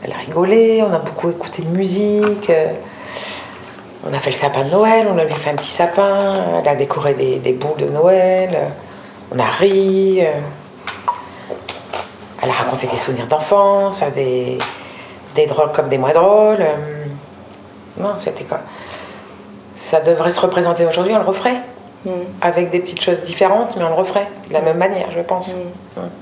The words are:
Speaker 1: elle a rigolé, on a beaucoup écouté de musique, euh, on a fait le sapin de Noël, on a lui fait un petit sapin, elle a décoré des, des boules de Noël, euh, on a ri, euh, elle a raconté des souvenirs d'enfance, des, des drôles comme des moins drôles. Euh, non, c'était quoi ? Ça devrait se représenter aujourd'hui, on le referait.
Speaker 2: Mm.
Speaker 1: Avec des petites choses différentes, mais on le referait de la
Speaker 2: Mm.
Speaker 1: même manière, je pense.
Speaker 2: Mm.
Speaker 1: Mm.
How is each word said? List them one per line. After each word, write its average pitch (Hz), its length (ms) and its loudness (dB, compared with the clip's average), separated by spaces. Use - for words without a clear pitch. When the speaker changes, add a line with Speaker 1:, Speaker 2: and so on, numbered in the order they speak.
Speaker 1:
elle - 80 -6
a - 60 -8
rigolé, 220 640 4
on 202 100 2
a 165 60 2
beaucoup 160 300 -4
écouté - 340 -8
de 160 60 -4
musique, 202 800 0
euh, 160 180 6
on 147 40 -4
a 139 60 -2
fait 143 100 0
le 131 60 -2
sapin 139 280 0
de 139 80 -2
Noël, 220 380 6
on 185 80 2
a 160 80 2
lui 151 80 -2
fait 147 160 -4
un 147 60 0
petit - 160 -6
sapin, 196 720 2
elle - 60 2
a 143 80 4
décoré 143 380 0
des, 131 260 0
des 127 120 -2
boules 143 260 -2
de 143 100 -2
Noël, 185 680 4
euh, 147 120 0
on 101 40 -4
a 117 60 2
ri, 190 760 4
euh, 160 100 4
elle 131 80 0
a 127 40 0
raconté 123 340 -2
des 127 80 -2
souvenirs 120 320 -4
d'enfance, 196 760 4
des, 127 420 0
des 151 100 4
drôles 147 280 0
comme 143 160 2
des 135 80 0
moins 135 160 2
drôles. 208 480 6
Euh, 151 440 -2
non, 202 180 -2
c'était - 280 -8
quoi ? - 160 -6
Ça - 240 0
devrait 165 320 2
se - 80 0
représenter 175 460 2
aujourd'hui, 175 280 2
on 214 60 0
le 196 60 0
referait. 247 340 -2
Speaker 2:
Mm. 185 60 -4
Speaker 1:
Avec 175 320 0
des 180 80 0
petites - 220 -6
choses 175 220 0
différentes, 196 520 0
mais 185 80 -2
on 165 60 0
le 160 60 0
referait 190 320 0
de - 60 -10
la 156 80 2
Speaker 2:
Mm. 160 40 0
Speaker 1:
même 160 120 2
manière, 185 340 0
je 170 80 -4
pense. 180 360 -4
Speaker 2:
Mm. 180 440 -12
Speaker 1:
Mm. 180 100 -8